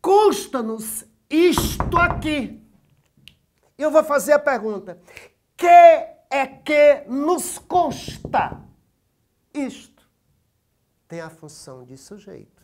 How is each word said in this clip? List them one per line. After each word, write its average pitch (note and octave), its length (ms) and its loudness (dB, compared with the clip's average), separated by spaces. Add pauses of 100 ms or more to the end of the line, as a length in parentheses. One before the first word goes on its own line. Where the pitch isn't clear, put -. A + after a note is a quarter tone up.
Consta-nos C4 1040 -2 (240)
isto - 680 0
aqui. D4+ 680 -4 (1120)
Eu D4+ 140 -4
vou D4+ 140 4
fazer C#4+ 280 -2
a D4 60 4
pergunta. G#3+ 640 -6 (560)
Que F4 100 -4 (640)
é C4+ 160 -4
que D4 640 2
nos D4 500 -4
consta - 1040 -6 (880)
isto? - 560 -12 (1000)
Tem E3+ 120 -16
a D#3+ 100 -16
função C#3+ 540 -20
de B2+ 120 -20
sujeito. F#3+ 680 -20